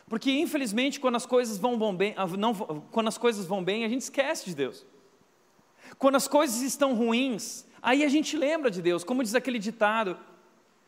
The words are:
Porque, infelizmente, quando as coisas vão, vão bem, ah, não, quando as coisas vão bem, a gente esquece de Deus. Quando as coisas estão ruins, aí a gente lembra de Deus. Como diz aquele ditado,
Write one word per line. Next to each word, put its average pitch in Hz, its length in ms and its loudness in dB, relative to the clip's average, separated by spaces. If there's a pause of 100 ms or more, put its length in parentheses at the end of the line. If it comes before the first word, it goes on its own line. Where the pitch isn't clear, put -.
Porque, 226 240 0
infelizmente, 269 640 0
quando 254 160 0
as 233 100 -2
coisas 247 320 2
vão, 233 220 0
vão 214 160 0
bem, 196 220 0
ah, 190 100 -2
não, 202 260 0 (380)
quando 220 160 0
as 220 100 -2
coisas 208 300 0
vão 185 160 -2
bem, 208 220 -2
a 220 40 0
gente 247 120 -2
esquece 277 460 -2
de 175 100 -8
Deus. 131 280 -4 (1120)
Quando 269 200 4
as 240 100 0
coisas 277 360 2
estão 269 320 0
ruins, 233 720 0 (160)
aí 269 220 4
a 302 60 4
gente 302 280 2
lembra 294 360 0
de 180 100 -6
Deus. 170 220 2
Como 254 180 -2
diz 220 140 0
aquele 247 240 -2
ditado, 208 580 0 (680)